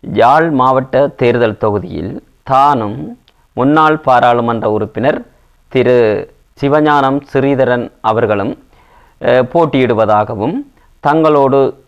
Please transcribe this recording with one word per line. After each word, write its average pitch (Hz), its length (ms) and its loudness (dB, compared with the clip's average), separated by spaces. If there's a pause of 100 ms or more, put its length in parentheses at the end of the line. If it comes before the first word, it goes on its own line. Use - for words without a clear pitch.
யாழ் 139 480 2
மாவட்ட 131 580 0
தேர்தல் 120 500 0
தொகுதியில் 92 640 -6 (200)
தானும் 139 760 -2 (340)
முன்னாள் 156 440 2
பாராளுமன்ற 120 720 0
உறுப்பினர் 107 500 -4 (460)
திரு 120 640 0 (320)
சிவஞானம் 143 600 0
ஸ்ரீதரன் 131 720 -2 (100)
அவர்களும், 110 560 -2 (640)
அஹ், 127 320 2
போட்டியிடுவதாகவும் 117 1120 0 (420)
தங்களோடு 143 680 2 (140)